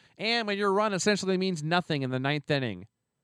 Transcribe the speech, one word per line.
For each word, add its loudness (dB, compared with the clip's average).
And -2
when -2
your 2
run 2
essentially 2
means 0
nothing 0
in -2
the 0
ninth -2
inning -2